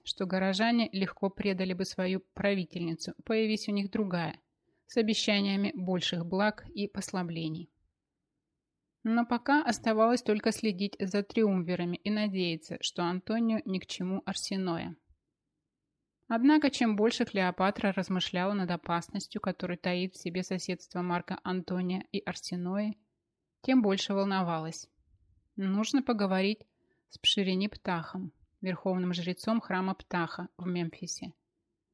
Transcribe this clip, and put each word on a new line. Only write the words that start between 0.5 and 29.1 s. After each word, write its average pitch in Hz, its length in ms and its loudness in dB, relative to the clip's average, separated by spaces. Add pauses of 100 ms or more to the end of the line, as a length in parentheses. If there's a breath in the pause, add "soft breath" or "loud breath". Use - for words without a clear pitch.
легко 190 380 -2
предали 190 440 -2
бы 185 120 -2
свою 185 360 -2 (120)
правительницу, 175 800 -2 (100)
появись 220 440 0
у 214 40 -2
них 202 200 0
другая, 175 480 -2 (480)
с - 100 -2
обещаниями 202 800 2
больших 180 500 -2
благ 196 480 0
и 202 140 -4
послаблений. 165 840 -6 (1300)
Но 226 200 4
пока 277 400 2
оставалось 226 600 2
только 214 280 2
следить 202 480 -2
за 202 220 -2
триумвирами 180 760 0
и - 120 -6
надеяться, 190 720 -2
что - 220 -4
Антонио 220 640 0
ни 190 120 -2
к 185 80 -6
чему 190 400 -4
Арсеноя. 185 720 -4 (1300)
Однако, 277 440 6
чем 226 240 2
больше 220 300 2
Клеопатра 190 680 2
размышляла 185 640 0
над 185 180 0
опасностью, 170 680 -4
которую 180 360 -4
таит 180 380 -2
в - 40 -18
себе 180 220 -4
соседство 180 600 -4
Марка 175 420 -2
Антония 180 680 -2
и 196 140 -2
Арсенои, 185 720 -4 (640)
тем 262 220 6
больше 196 300 2
волновалась. 180 760 0 (680)
Нужно 202 440 2
поговорить 202 640 2 (440)
с - 100 -20
Пширини 190 480 4
Птахом, 185 640 -6 (300)
верховным 185 520 0